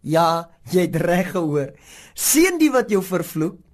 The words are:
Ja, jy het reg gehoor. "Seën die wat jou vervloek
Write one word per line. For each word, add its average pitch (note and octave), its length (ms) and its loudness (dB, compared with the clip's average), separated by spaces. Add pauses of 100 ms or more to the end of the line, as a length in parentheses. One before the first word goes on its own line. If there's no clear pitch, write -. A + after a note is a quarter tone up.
Ja, E3 480 0 (220)
jy F3+ 100 4
het F3 140 -2
reg F3+ 360 0
gehoor. D3 420 -2 (420)
"Seën E4+ 420 2
die D#4 140 4
wat A#3+ 180 0
jou G3 140 0
vervloek E3 540 -4 (160)